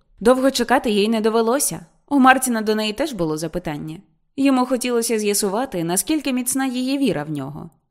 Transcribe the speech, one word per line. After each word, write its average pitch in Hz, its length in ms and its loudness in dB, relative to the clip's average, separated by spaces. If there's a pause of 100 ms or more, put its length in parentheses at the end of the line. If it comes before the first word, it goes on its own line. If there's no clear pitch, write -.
(200)
Довго 254 300 4
чекати 254 400 0
їй 208 180 2
не 226 120 0
довелося. 226 680 0 (220)
У 285 100 2
Мартіна 254 440 6
до 214 120 0
неї 214 180 -2
теж 285 200 -4
було 165 240 -2
запитання. 156 600 -8 (380)
Йому 262 300 2
хотілося 240 520 -2
з'ясувати, 202 680 -2
наскільки 262 480 -2
міцна 254 340 -2
її 254 320 -2
віра 170 260 0
в 156 60 -10
нього. 147 400 -10 (200)